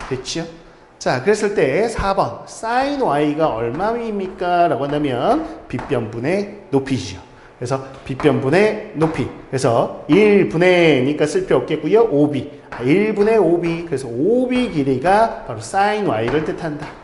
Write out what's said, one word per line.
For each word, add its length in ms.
됐지요? 340
자, 240
그랬을 320
때 340
사 260
번 300
사인 560
Y가 540
얼마입니까? 1120
라고 160
한다면 640
빗변분의 1000
높이지요. 520
그래서 240
빗변분의 920
높이. 300
그래서 600
일 420
분의니까 720
쓸 220
필요 100
없겠고요. 540
오비. 400
아, 140
일 320
분의 240
오비. 480
그래서 220
오비 640
길이가 760
바로 120
사인 480
Y를 380
뜻한다 420